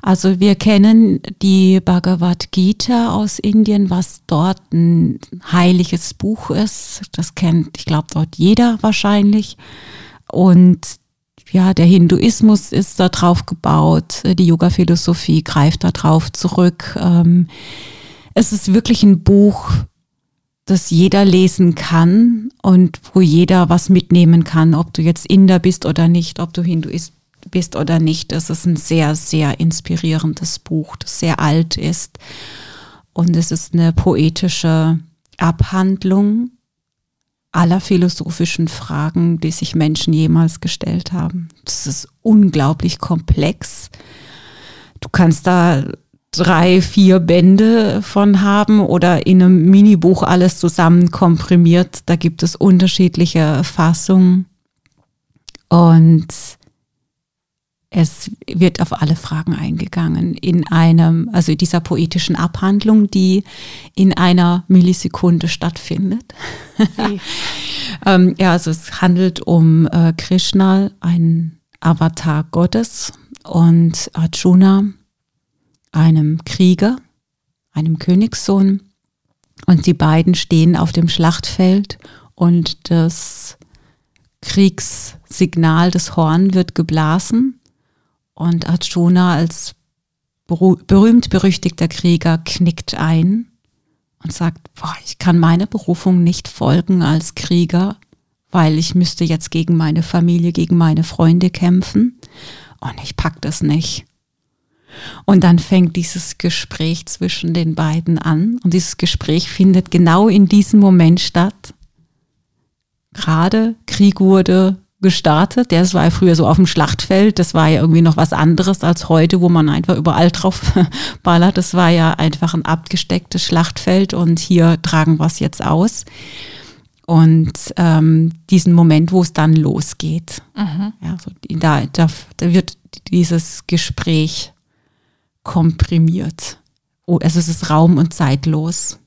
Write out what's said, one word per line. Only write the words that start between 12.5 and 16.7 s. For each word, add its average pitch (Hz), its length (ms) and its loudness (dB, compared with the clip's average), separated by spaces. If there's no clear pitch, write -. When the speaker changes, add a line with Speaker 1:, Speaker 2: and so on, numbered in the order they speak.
Speaker 1:
ist - 300 -4
da 180 80 2
drauf 175 380 0
gebaut, 160 800 -2
die 180 220 2
Yoga-Philosophie 170 960 0
greift 156 400 0
da 170 80 0
drauf 160 400 0
zurück. - 680 -2